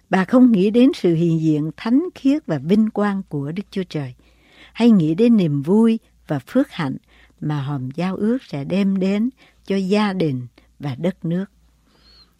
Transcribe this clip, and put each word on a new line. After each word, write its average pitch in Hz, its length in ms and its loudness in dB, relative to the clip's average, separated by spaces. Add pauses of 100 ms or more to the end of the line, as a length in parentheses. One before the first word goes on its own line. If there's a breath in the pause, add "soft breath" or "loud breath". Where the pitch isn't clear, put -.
Bà 185 160 0
không 254 260 6
nghĩ 196 180 2
đến 240 260 4
sự 170 200 0
hiện 165 260 0
diện 156 360 0
thánh 254 260 0 (120)
khiết 277 300 0
và 165 120 -4
vinh 208 320 0
quang 202 400 -2
của 143 220 -6
Đức 190 200 -10
Chúa 190 180 -6
Trời, 135 240 -8 (600 soft breath)
hay 233 180 4
nghĩ 165 240 4
đến 233 220 4
niềm 147 240 0
vui 220 380 2 (280)
và 147 120 -4
phước - 320 -2
hạnh 139 260 -6 (440 soft breath)
mà 151 200 -4
hòm 131 300 -6
giao 180 240 -4
ước 226 280 -2
sẽ 139 200 -10
đem 190 360 -2
đến 202 300 -2 (360 soft breath)
cho 196 100 -4
gia 196 380 0
đình 143 340 -2 (320 soft breath)
và 135 160 -8
đất 165 300 -6
nước. 175 200 -4 (960 soft breath)